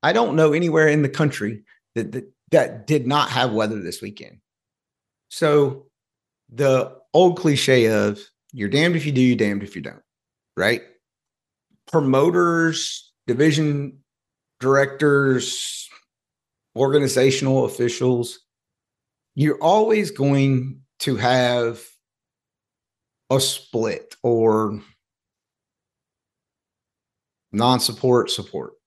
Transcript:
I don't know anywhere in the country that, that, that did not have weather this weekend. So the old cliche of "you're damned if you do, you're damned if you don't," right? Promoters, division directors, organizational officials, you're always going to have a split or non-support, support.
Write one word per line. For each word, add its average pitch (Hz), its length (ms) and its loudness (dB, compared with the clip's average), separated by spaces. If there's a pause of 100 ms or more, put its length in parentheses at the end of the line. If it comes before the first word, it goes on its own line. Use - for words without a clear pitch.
I 160 120 2
don't 220 220 0
know 160 180 4
anywhere 160 340 2
in 151 160 2
the 135 60 0
country 120 540 -4 (300)
that, 104 200 -6
that, - 200 -12 (160)
that 123 380 0
did 143 180 0
not 143 240 0
have 123 240 0
weather 107 280 -2
this 87 200 -10
weekend. 104 380 -18 (920)
So 147 560 0 (640)
the 131 460 0 (180)
old 175 240 4
cliche 131 500 2
of 104 320 0 (320)
"you're 104 180 -8
damned 165 260 0
if 147 100 -4
you 151 60 -4
do, 131 100 0
you're 123 160 4
damned 101 260 -2
if 101 120 -16
you 85 60 -12
don't," - 200 -16 (540)
right? 110 260 -2 (1040)
Promoters, 165 1300 0 (140)
division 143 760 -2 (600)
directors, 139 1300 0 (880)
organizational 135 880 2
officials, 120 760 -2 (960)
you're 147 260 0
always 214 480 2
going 139 720 0 (180)
to 135 160 -2
have 123 680 0 (1500)
a 131 100 2
split - 840 -6
or 110 580 0 (2750)
non-support, 123 800 0
support. - 420 -10 (120)